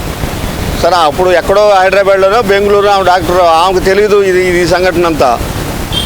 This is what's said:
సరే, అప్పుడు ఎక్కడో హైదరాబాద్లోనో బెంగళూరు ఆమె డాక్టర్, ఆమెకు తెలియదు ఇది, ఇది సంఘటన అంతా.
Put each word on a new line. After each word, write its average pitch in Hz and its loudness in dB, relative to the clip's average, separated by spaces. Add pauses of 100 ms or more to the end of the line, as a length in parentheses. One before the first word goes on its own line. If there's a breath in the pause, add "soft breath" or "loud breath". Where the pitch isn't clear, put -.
(800)
సరే, 175 0
అప్పుడు 170 0
ఎక్కడో 196 2
హైదరాబాద్లోనో 190 2
బెంగళూరు 202 0
ఆమె 196 2
డాక్టర్, 180 0
ఆమెకు 175 2
తెలియదు 202 2
ఇది, 185 0
ఇది 175 0
సంఘటన 175 0
అంతా. 143 0 (680)